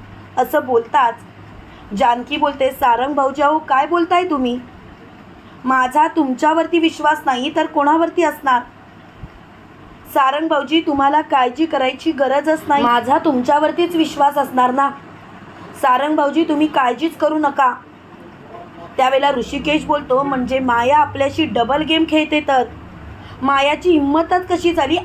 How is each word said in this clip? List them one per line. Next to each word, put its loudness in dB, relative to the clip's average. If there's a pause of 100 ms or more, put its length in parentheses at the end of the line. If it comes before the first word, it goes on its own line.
(380)
असं 0
बोलताच 2 (800)
जानकी 0
बोलते, 0
"सारंग 0
भाऊजी, 0
अहो 4
काय 0
बोलताय 0
तुम्ही? -2 (1040)
माझा 2
तुमच्यावरती 0
विश्वास 0
नाही -2
तर 0
कोणावरती 2
असणार? 0 (1500)
सारंग 0
भाऊजी, 0
तुम्हाला 2
काळजी 0
करायची -2
गरजच 0
नाही, 2
माझा 2
तुमच्यावरतीच 0
विश्वास 0
असणार 2
ना. 0 (920)
सारंग 2
भाऊजी, 2
तुम्ही 0
काळजीच -2
करू 0
नका." 2 (1200)
त्यावेळेला 2
ऋषिकेश -2
बोलतो, 0
"म्हणजे -2
माया 2
आपल्याशी 0
डबल 0
गेम 0
खेळते 0
तर? 0 (800)
मायाची 0
हिंमतच 2
कशी 0
झाली 0